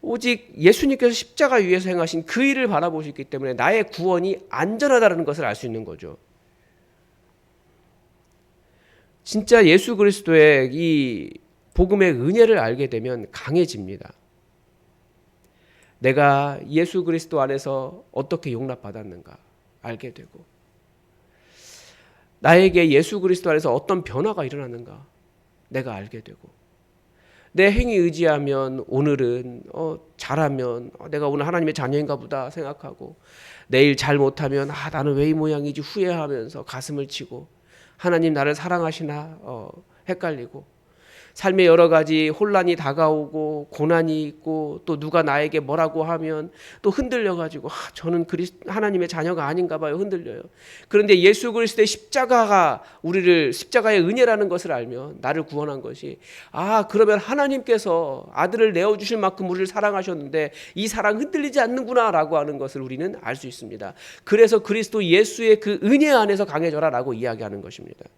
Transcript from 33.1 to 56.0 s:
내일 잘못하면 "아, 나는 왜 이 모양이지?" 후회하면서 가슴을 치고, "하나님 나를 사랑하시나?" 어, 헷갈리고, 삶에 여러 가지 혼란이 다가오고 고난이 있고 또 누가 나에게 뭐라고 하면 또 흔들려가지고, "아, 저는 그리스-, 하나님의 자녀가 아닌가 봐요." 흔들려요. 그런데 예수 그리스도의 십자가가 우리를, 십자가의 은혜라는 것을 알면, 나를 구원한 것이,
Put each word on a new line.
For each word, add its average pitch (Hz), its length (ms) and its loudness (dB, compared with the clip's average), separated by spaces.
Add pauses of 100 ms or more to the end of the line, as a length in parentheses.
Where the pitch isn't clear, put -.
내일 139 300 4
잘못하면 139 760 0
"아, 147 200 -12
나는 143 260 -2
왜 143 140 2
이 156 40 2
모양이지?" 147 460 -4
후회하면서 143 840 -6
가슴을 139 440 -10
치고, - 400 -16 (480)
"하나님 165 380 0
나를 143 200 0
사랑하시나?" 160 880 -6
어, - 280 -14 (380)
헷갈리고, 151 560 -8 (680)
삶에 190 320 2
여러 165 220 8
가지 156 400 2
혼란이 180 480 0
다가오고 151 960 -2
고난이 160 540 0
있고 156 600 -8
또 156 140 -4
누가 156 240 0
나에게 151 380 0
뭐라고 160 440 -2
하면 160 460 -6 (320)
또 202 80 0
흔들려가지고, 190 800 -4
"아, 156 40 -12 (220)
저는 170 320 -4
그리스-, 180 280 -6 (120)
하나님의 190 420 -2
자녀가 165 380 -4
아닌가 160 320 -4
봐요." 151 180 -4
흔들려요. 180 460 -8 (460)
그런데 202 320 6
예수 208 320 6
그리스도의 226 340 2
십자가가 208 960 2 (200)
우리를, 170 500 2
십자가의 214 480 0
은혜라는 214 480 2
것을 175 240 -4
알면, 127 480 -8
나를 143 240 -4
구원한 143 360 -8
것이, 131 380 -14 (320)